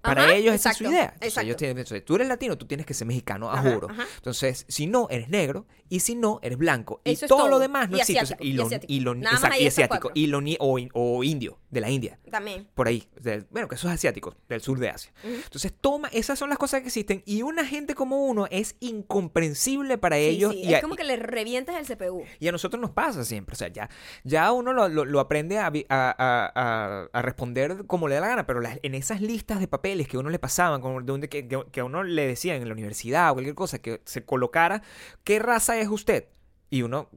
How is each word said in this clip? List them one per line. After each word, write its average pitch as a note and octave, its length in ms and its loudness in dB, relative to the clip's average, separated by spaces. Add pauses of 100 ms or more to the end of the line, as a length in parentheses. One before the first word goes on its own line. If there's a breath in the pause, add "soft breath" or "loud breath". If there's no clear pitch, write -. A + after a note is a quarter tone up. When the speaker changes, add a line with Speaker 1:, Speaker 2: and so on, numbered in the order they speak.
Speaker 1:
Para C#4 240 6
Speaker 2:
Ajá, G3 100 8
Speaker 1:
ellos A3 180 6
esa G#3 160 4
es G#3+ 80 0
su A3 60 -4
Speaker 2:
exacto, D4 120 2
Speaker 1:
idea. E4+ 100 6
Entonces, - 240 -8
Speaker 2:
exacto. A3 180 -2
Speaker 1:
ellos A#2+ 100 -2
tienen, C3 220 -2
entonces, G#2+ 260 -8
tú D#3 100 2
eres B3+ 120 2
latino, A#3+ 320 -2
tú - 80 -16
tienes D3+ 180 -6
que C#3 80 -8
ser - 140 -4
mexicano, A2+ 420 -4
a C3 100 0
Speaker 2:
Ajá, C3+ 140 4
Speaker 1:
juro. F2+ 160 -2
Speaker 2:
ajá. - 160 -8 (120)
Speaker 1:
Entonces, B2+ 520 -2
si D3+ 160 -2
no, A#3 240 2
eres A#2+ 200 -6
negro, F3 360 0 (240 soft breath)
y F3+ 120 0
si A#3 120 0
no, A3+ 300 0
eres B2 160 -4
blanco. C3 440 0
Y B3 100 0
Speaker 2:
Eso D4 120 -2
es C4 40 -4
Speaker 1:
todo C4+ 100 10
Speaker 2:
todo. C#4+ 100 6
Speaker 1:
lo C4+ 100 8
demás C4+ 300 2
no F#3+ 80 0
Speaker 2:
Y B3+ 40 4
Speaker 1:
existe. B3 200 4
Speaker 2:
asiático, C3+ 260 -2
Speaker 1:
Y C3+ 40 0
Speaker 2:
y - 20 0
Speaker 1:
lo, A#2+ 140 2
Speaker 2:
asiático. A2+ 260 -4
Speaker 1:
y C3+ 60 2
lo, B2 160 0
Speaker 2:
Nada A3 160 0
más - 80 6
Speaker 1:
exacto, C4+ 160 4
Speaker 2:
hay C#3+ 80 4
Speaker 1:
y - 20 6
Speaker 2:
esas C3+ 140 4
Speaker 1:
asiático, F#3+ 300 4
Speaker 2:
cuatro. D3+ 120 0
Speaker 1:
y D#3 60 4
lo C#3+ 140 2
ni-, D#3 180 -2
o C3+ 180 2
in-, B2 160 -6
o A#2+ 300 0
indio, C#3 340 -2 (140)
de B2+ 100 0
la G#2+ 80 0
India. B2+ 300 -4 (100)
Speaker 2:
También. G3+ 460 -8
Speaker 1:
Por B2 120 2
ahí. A#2 200 0 (120)
Del, G#2+ 300 -6
bueno, - 180 -6
que B2 80 -10
eso E3+ 120 -4
es F3 80 0
asiático, B2 400 -2 (120)
del A2+ 140 -6
sur C3+ 180 -2
de A2+ 100 -2
Asia. - 220 -12 (120 loud breath)
Speaker 2:
Ujú. A#3 100 -8 (100)
Speaker 1:
Entonces, - 380 -8
toma, C#4+ 280 0
esas A3+ 280 -2
son C#4+ 120 -4
las C#4+ 100 -2
cosas C#4 220 0
que B3+ 60 -12
existen. G3+ 380 -4
Y G#3 160 -2
una D#4 240 -2
gente C#4+ 300 -6
como C4+ 300 0
uno G#3+ 260 0
es G3 240 -4 (540)
incomprensible B3 680 0
para E3+ 200 2
Speaker 2:
Sí, D3 60 4
Speaker 1:
ellos. F3+ 300 4
Speaker 2:
sí, F#3 120 -6
Speaker 1:
Y E3+ 80 4
Speaker 2:
es C#3+ 60 6
Speaker 1:
a, - 20 2
Speaker 2:
como D#4+ 140 -4
que E4 80 -8
le C4+ 120 0
revientas A#3+ 600 -4
el D4 80 -6
C C4 120 -8
P F#3 140 -4
U. F3+ 120 -8 (160)
Speaker 1:
y D3+ 80 -2
a F3 40 2
nosotros F#3+ 280 -4
nos A#3 120 -4
pasa G#3 340 0
siempre. G#2 280 -8
O - 40 -12
sea, F2+ 120 -6
ya, G#2 200 -10 (340 loud breath)
ya D#3 280 4
uno B3 220 0
lo, A3 140 6
lo, D#3 180 2
lo C#3+ 140 2
aprende D3+ 400 0
a F#3 100 0
vi-, D3+ 200 -2
a, C3 280 4
a, B2 340 2 (520)
a, - 80 -14
a B2 100 -2
responder C3 680 -2
como E3+ 200 0
le C#3 80 2
da D3+ 60 2
la G3 60 0
gana, A#3 180 0
pero A#2+ 160 -2
las, A#2+ 220 -8
en C3+ 120 -4
esas F#3+ 260 -4
listas G#3+ 380 -4
de F#3 80 0
papeles F#3+ 400 -2
que B2+ 100 -6
uno C3+ 120 -4
le F3 100 -2
pasaban, D3 420 2
como C3 200 -4
de B2 40 -10
donde C#3 240 -4
que, C#3+ 180 -8
que, C3 240 -4
que - 80 -6
a B2 60 -2
uno D#3 180 -4
le D#3+ 240 0
decían C3 340 -2
en A#2 60 -8
la A2 60 -6
universidad A#2 580 0
o - 20 2
cualquier C3 220 -4
cosa, F3 240 -6
que A2+ 260 -8
se - 200 -10
colocara, E3 560 2 (420 loud breath)
"¿Qué G#3+ 160 2
raza A#3 400 2
es G#3+ 100 0
usted?". G#3 380 2 (420)
Y C3 120 0
uno B2 360 -4